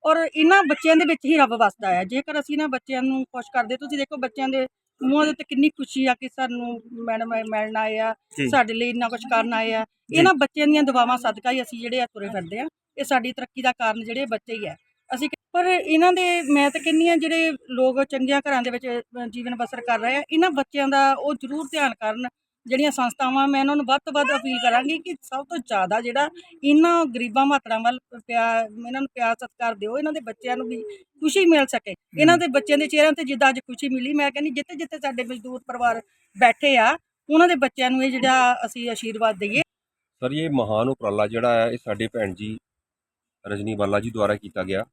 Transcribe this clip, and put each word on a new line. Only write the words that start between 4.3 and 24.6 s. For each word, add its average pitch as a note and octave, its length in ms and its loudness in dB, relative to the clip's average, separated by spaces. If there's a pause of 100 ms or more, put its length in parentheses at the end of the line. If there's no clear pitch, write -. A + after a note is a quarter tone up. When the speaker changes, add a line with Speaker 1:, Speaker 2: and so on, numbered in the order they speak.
Speaker 1:
ਦੇ C4 180 -2 (360)
ਮੂੰਹਾਂ C#4+ 220 4
ਦੇ D4+ 60 0
ਉੱਤੇ D4 120 -8
ਕਿੰਨੀ C#4+ 260 2
ਖੁਸ਼ੀ C4 360 -4
ਆ B3+ 80 2
ਕਿ C4 140 -8
ਸਾਨੂੰ A#3+ 540 -6 (120)
ਮੈਡਮ A3+ 400 -6
ਇਹ A3+ 160 -4
ਮਿਲਣ G#3+ 280 -4
ਆਏ A3 200 -2
ਆ, A3 180 -2 (220)
Speaker 2:
ਜੀ। - 120 0
Speaker 1:
ਸਾਡੇ A#3 240 2
ਲਈ A#3 160 -2
ਇੰਨਾ A#3+ 200 -2
ਕੁਛ A#3 100 -8 (120)
ਕਰਨ A3+ 220 0
ਆਏ A3+ 200 -2
ਆ। A3 100 -2
Speaker 2:
ਜੀ। - 340 -6
Speaker 1:
ਇਹਨਾਂ F4+ 160 6
ਬੱਚਿਆਂ D4 340 0
ਦੀਆਂ D4+ 160 6
ਦੁਆਵਾਂ B3 340 2
ਸਦਕਾ A#3+ 340 -2
ਹੀ C4 100 -2
ਅਸੀਂ A#3+ 200 -10
ਜਿਹੜੇ A#3+ 200 -4
ਆ A#3+ 40 0
ਤੁਰੇ G3+ 220 -12
ਫਿਰਦੇ F#3+ 320 -8
ਆ, D4 80 -6 (300)
ਇਹ C#4 60 -4
ਸਾਡੀ B3+ 280 0
ਤਰੱਕੀ B3+ 300 -12
ਦਾ B3+ 100 0
ਕਾਰਨ A3+ 320 -2
ਜਿਹੜੇ A#3 220 -6
ਬੱਚੇ A3+ 280 -8
ਹੀ G#3 140 -8
ਆ। D3+ 80 -12 (400)
ਅਸੀਂ C#4 140 -4
ਕ-, - 60 -10 (160)
ਪਰ F4 140 0
ਇਹਨਾਂ F4 480 4
ਦੇ, F4 280 0
ਮੈਂ C#4+ 280 2
ਤਾਂ D#4 120 -6
ਕਹਿੰਦੀ D#4+ 260 2
ਆ E4+ 80 4
ਜਿਹੜੇ D#4+ 360 0 (180)
ਲੋਕ B3+ 340 0
ਚੰਗੀਆਂ C4+ 460 -2
ਘਰਾਂ C4 120 0
ਦੇ A#3+ 80 -4
ਵਿੱਚ, A#3+ 180 -8
ਅਹ, A#3+ 400 -8
ਜੀਵਨ A#3+ 280 -8
ਬਸਰ A#3+ 260 -8
ਕਰ A#3+ 180 0
ਰਹੇ A#3+ 160 -2
ਆ, D4 160 -2
ਇਹਨਾਂ E4 200 4
ਬੱਚਿਆਂ C#4 360 -2
ਦਾ C#4 320 4
ਉਹ D4 140 -2
ਜ਼ਰੂਰ C#4 380 -8
ਧਿਆਨ C#4 220 0
ਕਰਨ। A3+ 340 -6 (400)
ਜਿਹੜੀਆਂ C4 240 0
ਸੰਸਥਾਵਾਂ, C4 560 0
ਮੈਂ C#4 120 2
ਇਹਨਾਂ C#4 160 0
ਨੂੰ D4 100 -2
ਵੱਧ C4 200 2
ਤੋਂ D4+ 80 -10
ਵੱਧ D4 220 2
ਅਪੀਲ C4 220 -4
ਕਰਾਂਗੀ B3 400 0